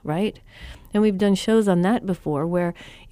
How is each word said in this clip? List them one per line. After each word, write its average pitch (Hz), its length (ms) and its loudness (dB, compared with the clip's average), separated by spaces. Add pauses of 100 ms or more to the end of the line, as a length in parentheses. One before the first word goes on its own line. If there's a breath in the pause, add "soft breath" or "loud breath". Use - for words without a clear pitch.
right? 175 380 -4 (520 loud breath)
And 208 120 2
we've 214 120 2
done 202 200 2
shows 220 320 2
on 175 140 4
that 214 220 0
before 160 440 -4
where 175 260 -2 (380 loud breath)